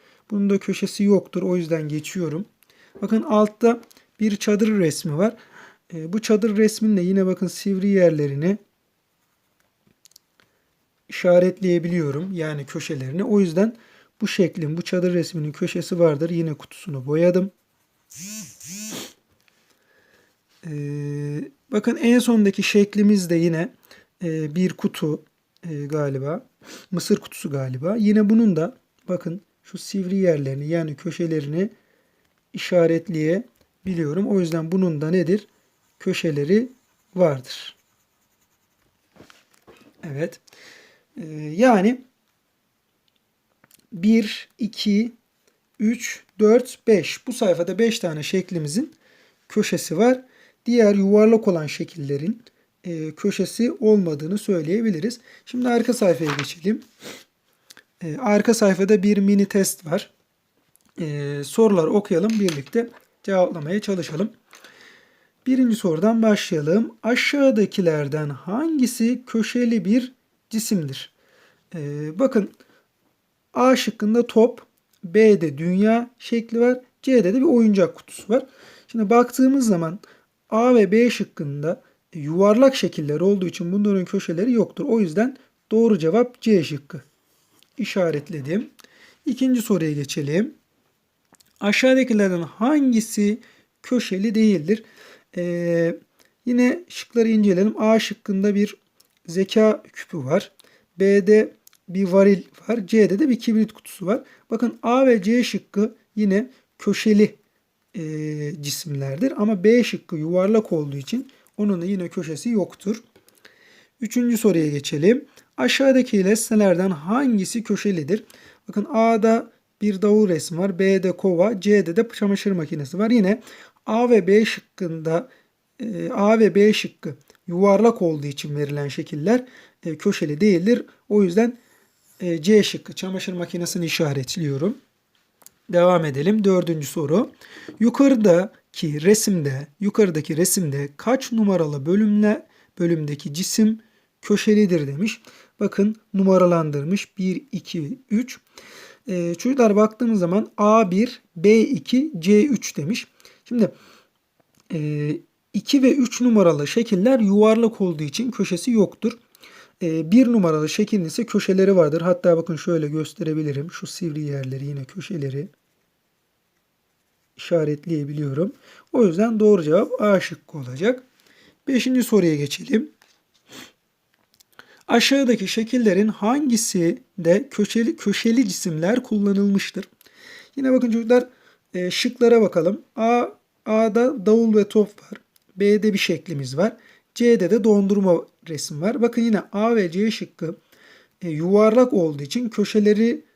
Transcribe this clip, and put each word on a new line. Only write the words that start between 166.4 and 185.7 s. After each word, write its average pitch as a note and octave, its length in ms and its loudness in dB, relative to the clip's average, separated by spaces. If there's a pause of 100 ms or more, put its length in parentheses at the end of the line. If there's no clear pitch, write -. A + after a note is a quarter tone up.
işaretleyebiliyorum. D3+ 1160 -4 (400)
O B3 120 4
yüzden G#3 340 0
doğru G#3 240 4
cevap A3 380 0
A G3+ 180 4
şıkkı - 380 -10
olacak. D3 460 -4 (640)
Beşinci B3+ 360 0
soruya F3 320 2
geçelim. F3+ 560 -4 (2000)
Aşağıdaki A#3 600 2
şekillerin A3 600 0
hangisinde G#3 1400 0
köşeli, A3+ 440 -2
köşeli A3+ 520 0
cisimler F3+ 560 -2
kullanılmıştır? G3+ 840 -2 (680)
Yine C4 160 0
bakın B3 200 2
çocuklar, A#3 380 2 (440)
e, F3+ 180 -4
şıklara A#3 500 4
bakalım. F3+ 400 0 (140)
A, A#3 300 0 (400)
A'da A3+ 600 0
davul A3+ 300 4
ve G3+ 120 4
top G#3 360 0
var. - 180 -18 (340)
B'de G3+ 380 2